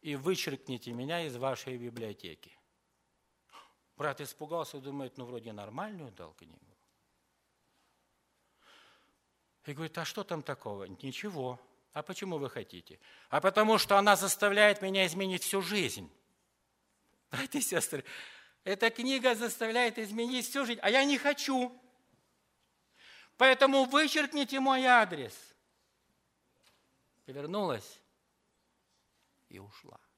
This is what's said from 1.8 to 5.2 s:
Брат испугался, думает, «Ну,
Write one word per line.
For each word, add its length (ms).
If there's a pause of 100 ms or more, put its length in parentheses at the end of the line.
Брат 220
испугался, 580
думает, 380
«Ну, 80